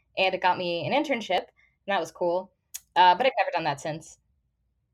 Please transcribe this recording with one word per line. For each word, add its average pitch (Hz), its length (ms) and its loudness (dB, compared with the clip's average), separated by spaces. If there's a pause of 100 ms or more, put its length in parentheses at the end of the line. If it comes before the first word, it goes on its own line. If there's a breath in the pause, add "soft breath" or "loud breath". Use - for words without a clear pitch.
(160 loud breath)
and 190 180 2
it 185 80 -6
got 180 160 2
me 175 280 -4
an 180 60 -4
internship, 233 460 -2
and - 480 -14
that 196 140 -2
was 165 100 -6
cool. 180 400 -2 (460)
Uh, 185 180 8
but 247 120 0
I've 254 120 2
never 185 140 0
done 165 120 -2
that 143 160 -2
since. 156 380 -10 (760)